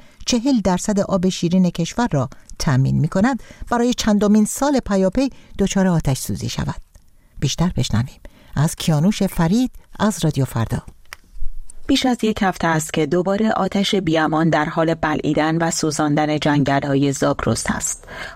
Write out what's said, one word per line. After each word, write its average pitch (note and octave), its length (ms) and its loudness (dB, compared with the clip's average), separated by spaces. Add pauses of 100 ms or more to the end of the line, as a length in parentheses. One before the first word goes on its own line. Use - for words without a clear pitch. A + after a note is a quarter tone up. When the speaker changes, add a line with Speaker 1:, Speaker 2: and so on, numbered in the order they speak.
(260)
Speaker 1:
چهل B3 380 2
درصد A3+ 360 0
آب F#3+ 300 0
شیرین F3+ 400 2
کشور E3+ 420 -2
را C3 180 0 (300)
تأمین C3+ 400 2
می‌کند، G3 440 0 (280)
برای A#3+ 220 2
چندمین G#3+ 520 4
سال C#4 340 0
پیاپی G3+ 500 0 (300)
دچار F#3+ 280 2
آتش D#3 300 2
سوزی - 320 -6
شود. - 320 -6 (580)
بیشتر E3+ 380 0
بشنویم B2 420 -2 (360)
از D3+ 200 0
کیانوش E3+ 480 0
فرید F#3+ 480 0 (280)
از G3 260 0
رادیو C#3 200 2
فردا. - 500 -6 (920)
Speaker 2:
بیش C4+ 180 2
از B3 180 0
یک A3 180 0
هفته F3+ 260 0
است D#3+ 260 0
که D#3 120 2
دوباره G3 460 2
آتش G3 440 0
بیامان D#3+ 540 2
در D3+ 160 2
حال D#3+ 280 0
بلعیدن D#3 640 0
و E3 140 0
سوزاندن D3+ 680 0
جنگل‌های C#3+ 720 2
زاگرس C#3 560 -2
است. - 400 -6 (280)